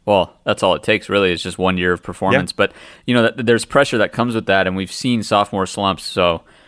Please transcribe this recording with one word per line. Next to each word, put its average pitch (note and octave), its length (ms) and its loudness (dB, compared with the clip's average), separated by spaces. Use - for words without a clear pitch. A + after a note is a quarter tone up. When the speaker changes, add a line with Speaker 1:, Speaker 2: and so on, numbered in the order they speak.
Speaker 1:
Well, F#2+ 280 2
that's - 180 -2
all F#2+ 120 2
it D2+ 80 -6
takes, G#2+ 260 -2
really, F#2+ 240 2
is E2+ 100 -6
just F2+ 140 -10
one F#2 200 0
year F2+ 140 0
of F2 100 -2
performance. F#2+ 500 -2
Speaker 2:
Yeah. - 60 -20
Speaker 1:
But, G2+ 140 2
you B2 80 0
know, A#2 160 4
th-, C3 160 -4
there's A2+ 200 2
pressure C#3+ 320 2
that G2+ 160 0
comes A#2 220 -2
with G#2+ 100 -4
that, G2 200 2
and F#2 120 -2
we've F#2+ 140 -6
seen A#2+ 320 -2
sophomore G2+ 420 0
slumps. F#2+ 380 -4
So, F2 400 0